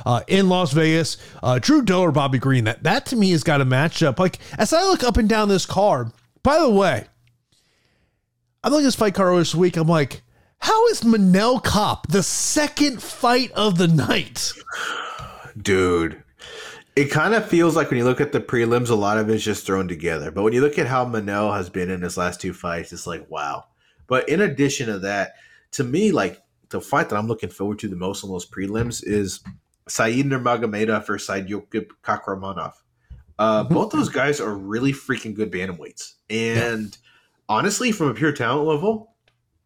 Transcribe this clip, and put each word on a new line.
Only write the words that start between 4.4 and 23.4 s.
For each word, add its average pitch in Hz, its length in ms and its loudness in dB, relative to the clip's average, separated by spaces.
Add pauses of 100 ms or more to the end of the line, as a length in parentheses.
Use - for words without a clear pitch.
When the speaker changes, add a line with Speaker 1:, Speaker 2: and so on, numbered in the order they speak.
Speaker 1:
as - 140 2
I 330 100 4
look 381 220 2
up 240 140 2
and 220 100 4
down 214 200 2
this 190 180 2
card, 147 440 0 (320)
by 285 160 4
the 311 120 4
way, 190 360 2 (1600)
I'm 254 80 2
looking 294 140 4
at - 20 6
this 240 80 2
fight 214 180 2
card 190 140 4
earlier 180 120 4
this 160 140 0
week, 170 220 2
I'm 165 100 0
like, 156 360 0 (360)
"How 440 300 4
is - 140 0
Manel 220 600 4
Kopp 190 460 0
the 180 140 2
second 294 800 0
fight 247 520 0
of 202 260 2
the 185 80 4
night?" 165 680 0 (1080)
Speaker 2:
Dude, 90 600 0 (760)
it 143 160 0
kinda 190 300 2
feels 170 340 2
like 151 140 0
when 131 80 0
you 117 60 0
look 127 160 2
at 143 120 -2
the 123 80 0
prelims, 117 500 0
a 117 60 4
lot 104 220 2
of 107 100 0
it's 110 160 0
just 104 220 -4
thrown 95 200 0
together. 80 460 -4
But 98 100 -2
when 110 100 2
you 123 100 2
look 147 180 0
at 135 80 0
how 127 160 0
Manel 104 500 -2
has 92 160 -6
been 90 200 -4
in 92 120 -6
his 87 140 -6
last 90 240 -4
two 92 120 -6
fights, 85 400 -8
it's 85 140 -14
like, 85 240 -12
wow. 76 360 -8 (400)